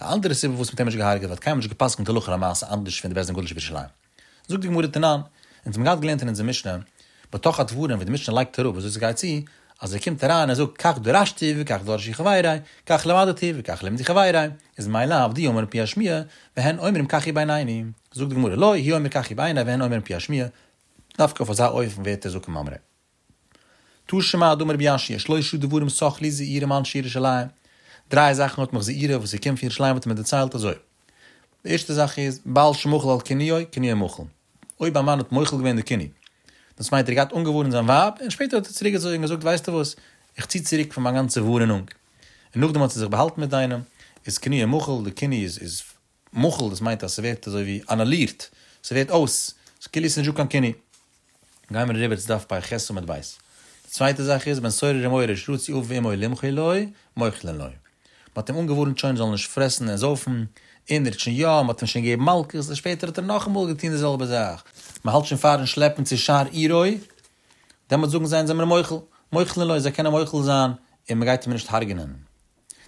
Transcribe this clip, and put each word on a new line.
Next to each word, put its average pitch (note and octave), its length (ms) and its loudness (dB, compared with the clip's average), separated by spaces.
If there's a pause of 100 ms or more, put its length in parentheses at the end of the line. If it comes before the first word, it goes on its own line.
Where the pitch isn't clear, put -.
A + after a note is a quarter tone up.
א - 120 -6
אנדערע F#3 220 0
סיבה, C3 200 0
וואס B2 140 -2
מיט A#2 100 -10
דעם B2 80 2
איז A2+ 100 -2
געהרגט, G2+ 320 0
וואס F2+ 100 -8
קיין D3+ 180 -2
מענטש A2 120 -2
געפסקט B2 300 0
מיט G#2 100 -2
דער A2+ 80 2
הלכה G2+ 160 -2
למעשה, F#2 400 -2
אנדערש G2+ 280 -4
פון F2+ 120 -6
דער F#2 100 -2
בית F2 40 -4
דין F2+ 80 -6
הגדול F2 120 -6
של D#2 80 -8
ירושלים. D2+ 320 -8 (640)
זאגט F#3+ 120 -2
די F#3 80 -4
גמרא E3 180 2
דתנן, D3+ 180 0
און - 680 -2
זיי A#2 160 0
האבן E3+ 120 4
געלערנט D3 220 0
אין A#2 120 -2
דער G#2 100 -4
משנה, G#2+ 320 -4 (560)
בתוך D#3 280 0
הדברים, B2 360 -2
ווי F#2 80 -4
די G#2 80 -2
משנה C#3 220 -2
לייגט B2+ 260 -2
דערויף, A#2 160 0
וואס G2+ 160 -6
זיי A2 80 -8
גייט A2+ 180 -2
זיך, D3 260 -4 (360)
אז F#2+ 140 -6
ער G#2 60 -4
קומט D3 240 -4
אראן, D#3 240 4
ער B2 60 2
זאגט, D3 220 -2
קח D#3 220 2
דרשתי, D3+ 600 2
וקח B2 260 -2
דרשתי G#2+ 300 -4
חבירי, F3 420 2 (280)
קח D#3+ 220 2
למדתי, F3 500 2
וקח G2 260 -8
למדי A2+ 220 -4
חבירי. F3 420 4 (320)
איז G#2 80 -6
מיין A2+ 220 2
לאו, C#3 240 4
די C#3 140 -2
אומרים A2+ 200 0
מפי A2+ 140 -4
השמיא, E3+ 340 0 (420)
והן D3+ 220 0
אומרים E3 280 0
קחי D3+ 260 0
בעיניני. D3 520 0 (280)
זאגט C3+ 160 -4
די C3+ 60 -4
גמרא, A2 220 2
לא, G3+ 180 6
הי D3+ 180 0
אומרים D3+ 160 0
קחי A#2+ 260 -4
בעיניני, C3 360 0
והן B2+ 120 0
אומרים A#2+ 180 0
מפי G2 140 -8
השמיא. B2+ 300 -2 (720)
דווקא D3 260 2
פון G#2+ 100 -2
זיי A#2+ 120 4
אויפן A#2 360 -2
ווערט G2+ 240 -4
דער F#2 60 -6
זכר F#2 200 -8
ממרei. D2 260 -8 (1300)
תשמע, F3 480 4
דו D#3 120 0
מר D#3 80 0
רבי C#3+ 200 2
אשי, A2 240 -4
שלושה D#3 380 -2
דבורים C#3+ 320 0
סח D3 320 0
לי D3+ 100 -2
זעירה C#3 360 -4
מאנשי C#3 320 0
ירושלים. B2+ 480 0 (640)
דריי C#3+ 240 6
זאכן C3+ 280 0
האט B2+ 100 -4
מיר A2+ 100 0
זעירה, C#3 360 0
וואס G#2 120 -8
זי G#2 80 -4
קומט C3+ 200 -2
פון C3 80 -4
ירושלים, C3+ 280 2
האט B2+ 120 -4
מיר A2 100 -2
דערציילט, C3 380 0
אזוי. G#2+ 200 -2 (920)
די - 80 -4
ערשטע D#3 200 -2
זאך D3 260 2
איז, C3+ 280 -4
בעל C#3+ 280 6
שמחל D3 340 0
על B2+ 120 2
קניו, D3+ 360 0 (140)
קניו B2 260 0
מחל. F#2 260 -2 (580)
אויב D#3+ 160 0
א C#3+ 40 2
מאן C#3+ 180 2
האט B2 140 -4
מחל C#3+ 240 2
געווען B2+ 200 0
די A2 60 0
קני. F2+ 260 -2 (720)
דאס - 140 -6
מיינט, C3 160 2
ער A#2+ 100 0
האט C#3 140 2
אנגעווארן D3+ 380 0
זיין A#2+ 140 2
ווייב, E3 360 6
און B3 100 -6
שפעטער C4+ 280 0
האט G3 80 -4
ער - 60 -16
צוריקגעזאגן, F3+ 420 0
ער D#3+ 60 -2
געזאגט, D#3 220 -2
ווייסט E3 240 0
דו F3+ 60 -2
וואס, D3+ 240 -2 (400)
איך - 100 -8
ציי F3+ 140 -2
צוריק D3+ 320 0
פון B2+ 120 -2
מיין B2 120 2
גאנצע B2+ 260 2
ווארנונג. A2 480 2 (640)
און C3 100 2
נאכדעם D3+ 180 2
האט C3 80 2
ער - 80 -6
זיך A2 100 -2
באהאלטן D3 320 0
מיט C#3 140 -2
איינעם, B2+ 260 0 (460)
איז G#2+ 120 -4
קניו B2+ 300 0
מחל, C3 360 0
די G2 60 -6
קני B2+ 340 -2
איז, F2 140 -6
איז E2+ 240 -8 (500)
מחל, B2 360 2
דאס F#2+ 120 -6
מיינט, A2+ 240 -2
אז F#2 140 -6
ער G#2+ 60 -4
ווערט A#2 240 -6
אזוי G2+ 140 -4
ווי G2 180 -4 (100)
אנאלירט. A#2 540 0 (400)
עס - 80 -8
ווערט C3+ 180 0
אויס. - 440 2 (260)
עס - 60 -18
קען D#3+ 160 -4
נישט D#3+ 120 0
זיך D3+ 260 0
אן C#3 60 0
קני. B2+ 260 2 (1000)
גייען A#2+ 160 0
מיר A2+ 140 0
רעבערס A2 240 -2
דף G#2+ 240 -2
ביי F#2 120 -4
חסד G#2+ 320 -6
מיט F2+ 100 -6
בית. D2+ 340 -10 (460)
די - 60 -20
צווייטע C3+ 320 0
זאך C#3 260 0
איז, C#3 100 0
ווען A#2 120 -2
סורא C#3+ 200 0
רבי C3 160 0
מאיר B2+ 240 2
איז, F#2+ 80 -2 (100)
רוט C#3+ 120 -2
זי - 120 -8
אויף, C3 140 -2
ווי B2 140 -4
מאיר G#2 200 0
למחו B2 260 -4
אלוהי, E3 420 0 (280)
מוחלין G#2 380 -4
אלוהי. C#2 160 -8
מען C#2 60 -18 (600)
האט A2 140 -6
אים E3 80 -4
אנגעווארן, C#3+ 380 0
שוין C3+ 200 0
זאל A2+ 140 0
נישט G2+ 200 -4
פרעסן B2+ 380 0
און G2+ 80 -2
סויפן, C3 480 0 (440)
ענדערט C#3 300 0
שוין A#2+ 180 -2
יא, D#3 100 2
מען D3+ 220 4
האט A#2 140 -2
אים A#2+ 40 -2
שוין A#2 180 -2
געגעבן A#2+ 180 2
מלקות, D#3 440 2
און D3 80 -8
שפעטער F3 360 -4
האט E3 80 -8
ער F3+ 60 -4
נאך G#3 220 -2
אמאל G3 260 0
געטאן, D#3+ 180 -4
די D#3 60 -2
זעלבע C#3 300 0
זאך. A2 360 -2 (420)
מען A2 100 2
האלט D3 120 4
שוין C#3+ 140 -2
פארן, C#3+ 260 4
שלעפן, D3 380 2
צו B2+ 140 0
שער C#3 320 4
עירוי, E3+ 480 2 (920)
דאן C#3+ 100 4
מען D3+ 100 2
זאגן, D#3+ 160 0
זיין D#3 200 2
זיי D#3+ 100 0
מיר E3 80 2
מוחל, E3 320 4 (360)
מוחלין F3 340 2
אלוהי, D#3+ 140 2
זיי C#3 120 0
קענען D#3 200 0
מוחל D3+ 300 2
זיין, C#3 280 4 (400)
און A2+ 80 0
מען A#2 60 2
גייט B2+ 200 2
אים B2 80 -2
נישט A2+ 180 -6
הרג'ענען. G2 420 -2 (760)